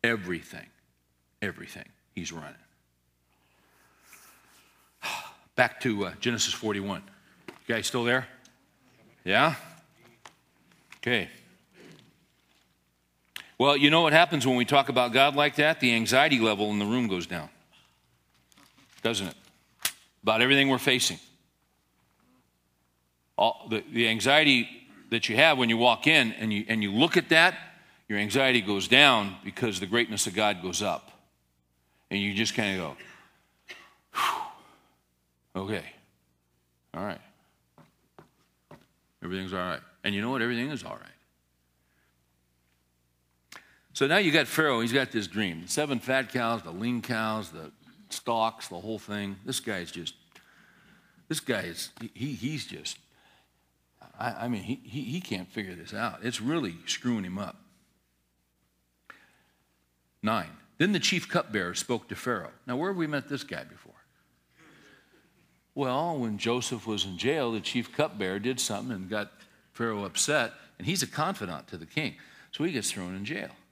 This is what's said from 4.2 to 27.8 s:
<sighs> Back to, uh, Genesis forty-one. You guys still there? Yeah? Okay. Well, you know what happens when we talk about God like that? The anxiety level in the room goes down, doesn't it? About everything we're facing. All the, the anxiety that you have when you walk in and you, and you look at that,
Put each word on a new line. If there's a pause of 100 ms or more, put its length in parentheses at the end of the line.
<sighs> (480)
Back
to,
uh,
Genesis
forty-one. (460)
You
guys
still
there? (960)
Yeah? (1400)
Okay. (2250)
Well,
you
know
what
happens
when
we
talk
about
God
like
that?
The
anxiety
level
in
the
room
goes
down, (1500)
doesn't
it? (840)
About
everything
we're
facing. (2250)
All
the,
the
anxiety (400)
that
you
have
when
you
walk
in
and
you,
and
you
look
at
that, (520)